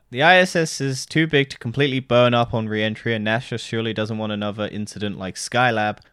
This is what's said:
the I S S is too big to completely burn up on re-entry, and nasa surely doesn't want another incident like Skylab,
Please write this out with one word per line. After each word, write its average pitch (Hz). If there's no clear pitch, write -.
the 123
I 180
S 185
S 160
is 135
too 160
big 139
to -
completely 131
burn 123
up 120
on 110
re-entry, 107
and 107
nasa 113
surely 113
doesn't 110
want 110
another 104
incident 104
like 92
Skylab, 113